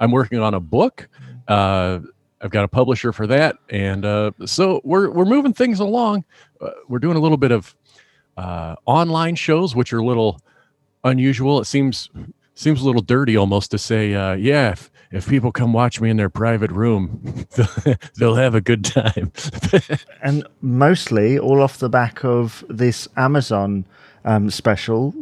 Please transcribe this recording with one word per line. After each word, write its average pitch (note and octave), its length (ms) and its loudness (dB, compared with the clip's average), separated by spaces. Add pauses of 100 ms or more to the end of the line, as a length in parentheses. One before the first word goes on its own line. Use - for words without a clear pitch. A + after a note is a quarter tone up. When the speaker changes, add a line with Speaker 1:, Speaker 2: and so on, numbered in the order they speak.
Speaker 1:
I'm A#2 100 4
working A#2+ 300 0
on A2 120 0
a F#2+ 80 -2
book. A#2 480 -2 (380)
Uh, F#2+ 540 0 (400)
I've G#2+ 100 -10
got G#2 140 0
a G2+ 40 -2
publisher B2 420 0
for G#2+ 180 -4
that. D3 280 2 (140)
And, G2 340 -2
uh, G#2 280 0 (120)
so F#3 400 0
we're, F#3 260 2
we're F3 140 2
moving C4 300 2
things A#3+ 260 0
along. G#3 460 -2 (340)
Uh, - 100 -10 (180)
we're B2 100 -4
doing E3 180 0
a D#3 40 2
little D#3 180 2
bit C3 140 4
of, A2 220 -2 (600)
uh, E2+ 380 -8 (100)
online E3 500 0
shows, D#3+ 400 0
which B2 200 -2
are A#2 40 0
a A2+ 60 -2
little A#2 360 0 (640)
unusual. C3 540 2
It A2+ 60 -2
seems, C3+ 460 -2 (440)
seems C#3+ 280 0
a - 20 -2
little A#2+ 160 2
dirty B2+ 340 2
almost G2 360 2
to G#2+ 80 -2
say, G#2+ 340 -2
uh, G2 220 -2
"Yeah, A#2+ 380 2
if, - 180 -10 (200)
if F#2 160 -8
people B2 260 0
come A#2 200 0
watch A#2 300 0
me A2+ 80 2
in A2 80 2
their G2+ 100 2
private A2 420 -2
room, G2+ 760 -2 (320)
<laughs> - 400 -2
they'll A#2 160 2
have B2 200 2
a A2+ 60 4
good G#2 240 0
time." G#2+ 480 -2 (480)
<laughs> - 420 -10
Speaker 2:
And C#3+ 240 -2 (140)
mostly C3 800 2
all C3+ 240 4
off C3+ 160 0
the B2+ 100 -4
back B2 360 -2
of A#2+ 440 -2
this A#2+ 480 -2
Amazon, G#2+ 680 0 (400)
um, G#2+ 240 2
special A#2 720 -2